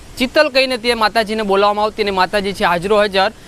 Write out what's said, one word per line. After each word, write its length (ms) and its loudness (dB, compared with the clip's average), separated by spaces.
ચિત્તલ 300 2
કહીને 280 0
તે 180 0
માતાજીને 480 0
બોલાવવામાં 420 2
આવતી 180 -4
અને 80 0
માતાજી 420 -2
છે 120 -4
હાજરો 380 2
હજર 300 0